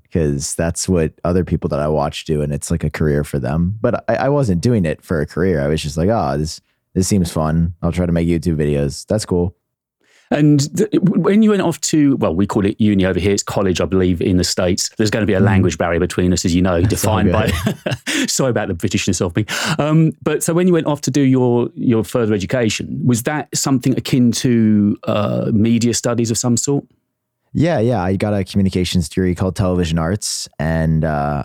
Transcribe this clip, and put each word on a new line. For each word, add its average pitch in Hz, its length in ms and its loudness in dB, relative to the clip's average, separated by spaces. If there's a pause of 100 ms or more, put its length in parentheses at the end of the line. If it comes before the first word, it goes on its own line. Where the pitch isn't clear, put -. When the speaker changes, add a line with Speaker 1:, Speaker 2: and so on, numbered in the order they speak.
(120)
Speaker 1:
'cause 73 440 -2
that's 82 340 -4
what 82 240 0 (100)
other 87 200 2
people 80 260 -2
that 73 100 -2
I 76 80 -2
watch 73 380 -4
do, 76 160 -2
and 73 120 -2
it's - 180 -6
like 82 120 -2
a 76 60 -2
career 73 340 0
for 71 160 -6
them. 85 420 -2
But - 280 -2
I, 113 60 0
I 135 140 -2
wasn't 110 320 0
doing 113 240 2
it 76 160 -4
for 78 200 -2
a 73 40 -2
career. 82 360 0
I 71 60 0
was 78 140 0
just 76 160 -8
like, 87 120 0
"Oh, 80 280 0
this, 78 240 -6 (320)
this 92 140 0
seems 90 240 0
fun. 82 500 0
I'll 85 100 0
try 90 140 0
to 85 60 0
make 85 160 2
YouTube 85 300 0
videos. 73 500 -2
That's 107 180 -2
cool." 90 300 -2 (760)
Speaker 2:
And 147 280 4 (160)
th-, 180 140 0
w-, 185 300 2
when 196 220 4
you 214 60 4
went 202 120 2
off - 200 -2
to, 143 340 2
well, 95 180 0
we 98 140 0
call 101 180 0
it 104 140 -2
uni 104 260 4
over 90 140 0
here. 98 140 2
It's 98 100 -2
college, 92 380 0
I 87 40 0
believe, 92 360 2
in 92 160 2
the 87 80 2
States. 95 500 -2
There's 107 140 0
gonna 107 160 0
be 101 80 2
a 95 80 2
Speaker 1:
Mm. 104 40 4
Speaker 2:
language 92 320 2
barrier 85 220 0
between 90 320 0
us, 90 140 0
as 85 100 0
you 90 60 2
know, 90 180 2
Speaker 1:
That's 104 260 0
all 107 160 0
Speaker 2:
defined 101 120 2
by, 110 180 0 (640)
Speaker 1:
good. 269 140 -2
Speaker 2:
<laughs> - 0 -
sorry 135 200 0
about 107 200 -2
the 95 40 -4
Britishness 95 460 -2
of 90 160 -2
me. 107 100 0 (320)
Um, 156 360 2 (100)
but 151 180 0
so 170 120 0
when 180 140 2
you 175 60 4
went 147 140 2
off 147 140 -2
to 139 100 -4
do 143 100 0
your, 127 540 2
your 113 300 0
further 113 280 0
education, 107 720 -2
was 123 180 2
that 151 300 -4
something 131 440 0
akin 123 340 2
to, 107 720 2
uh, 120 500 -2
media 113 400 2
studies 117 380 -2
of 110 60 -2
some 120 180 0
sort? 143 300 -2 (680)
Speaker 1:
Yeah, 147 260 2
yeah. 110 220 2
I 95 140 0
got 104 180 -2
a 98 120 0
communications 92 640 0
degree 90 260 0
called 92 220 -2
television 90 420 0
arts. - 480 -4 (100)
And, 80 460 0
uh, 73 420 -2